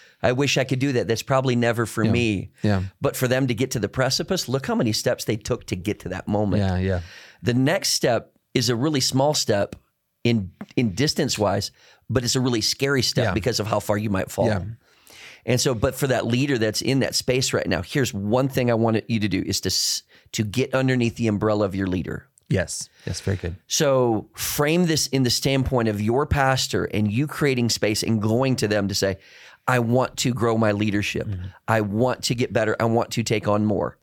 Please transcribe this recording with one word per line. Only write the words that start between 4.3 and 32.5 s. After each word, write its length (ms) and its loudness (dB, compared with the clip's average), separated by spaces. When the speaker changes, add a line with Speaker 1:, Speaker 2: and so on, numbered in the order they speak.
Speaker 1:
look 200 -2
how 80 -2
many 180 0
steps 320 -2
they 120 0
took 300 -4
to 80 -4
get 260 -4
to 80 -8
that 180 -8
moment. 360 2
Speaker 2:
Yeah, 140 0
yeah. 240 0
Speaker 1:
The 100 2
next 360 2
step 440 0
is 160 0
a 80 2
really 240 0
small 320 2
step 420 -2
in, 280 0
in 180 0
distance-wise, 760 0
but 140 0
it's 140 -2
a 40 0
really 200 0
scary 400 0
step 240 0
Speaker 2:
Yeah. 80 0
Speaker 1:
because 260 -2
of 80 -4
how 140 0
far 160 0
you 120 -2
might 220 -2
fall. 160 0
Speaker 2:
Yeah. 160 0
Speaker 1:
And 160 2
so, 120 2
but 220 0
for 120 -2
that 200 2
leader 300 2
that's 240 0
in 180 2
that 160 0
space 380 0
right 140 0
now, 140 0
here's 320 -2
one 360 0
thing 200 0
I 40 4
want 360 2
you 120 0
to 80 0
do 160 0
is 160 -2
to 80 -4
s-, 340 -2
to 100 -2
get 300 -2
underneath 420 2
the 120 -2
umbrella 380 2
of 80 -2
your 140 0
leader. 400 -4
Speaker 2:
Yes. 400 -2
Yes, 160 -6
very 160 -2
good. 180 -6
Speaker 1:
So 680 2
frame 520 0
this 200 0
in 160 2
the 60 2
standpoint 580 0
of 140 0
your 240 2
pastor 600 0
and 240 0
you 180 0
creating 420 0
space 340 -2
and 180 0
going 360 2
to 100 0
them 220 2
to 60 -2
say, 220 0
"I 120 4
want 380 0
to 160 0
grow 240 2
my 160 4
leadership. 540 -2
Speaker 2:
Mm-hmm. 180 -8
Speaker 1:
I 140 2
want 420 0
to 120 -2
get 160 -2